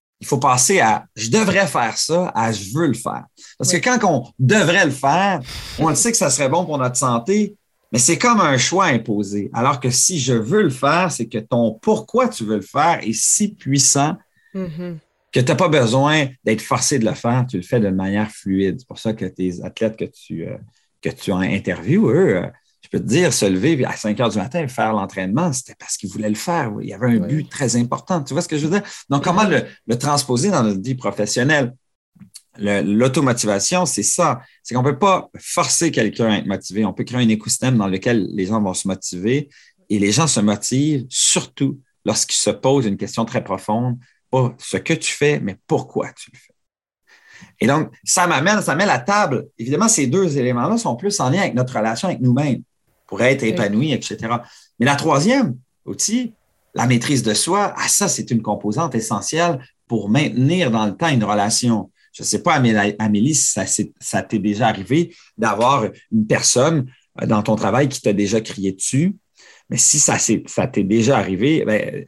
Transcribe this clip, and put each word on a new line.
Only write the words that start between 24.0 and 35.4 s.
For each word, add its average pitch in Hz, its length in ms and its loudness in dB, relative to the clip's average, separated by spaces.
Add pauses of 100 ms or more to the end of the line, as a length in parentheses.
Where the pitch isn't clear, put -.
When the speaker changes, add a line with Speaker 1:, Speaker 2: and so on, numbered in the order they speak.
Speaker 1:
heures 120 80 2
du 104 80 -2
matin 123 260 -4
et 143 60 -4
faire 110 240 -2
l'entraînement, 98 600 -2
c'était - 240 -10
parce - 180 -10
qu'ils 95 140 -8
voulaient 107 180 -4
le 107 60 0
faire. 123 400 -4
Oui. 104 100 -8
Il 90 60 -10
y - 20 -10
avait 101 140 -2
un 117 160 4
Speaker 2:
Oui. 98 60 -4
Speaker 1:
but 147 200 -2
très 117 280 -2
important. 123 460 -2
Tu 135 120 -8
vois 175 80 0
ce - 60 -6
que 156 100 -2
je 143 80 -2
veux 156 120 0
dire ? 196 80 -8 (220)
Donc, 139 160 0
comment 185 200 2
Speaker 2:
Mm-hmm. 196 60 2 (120)
Speaker 1:
le, - 40 -8 (200)
le 117 120 -2
transposer 139 520 0
dans 156 140 2
notre 98 180 0
vie 127 140 -4
professionnelle ? 123 760 0 (840)
Le, 101 240 0
l'automotivation, 127 1040 2
c'est - 160 -2
ça. 151 400 0 (200)
C'est - 120 -10
qu'on 123 80 0
peut 131 160 0
pas 190 400 2
forcer - 520 -2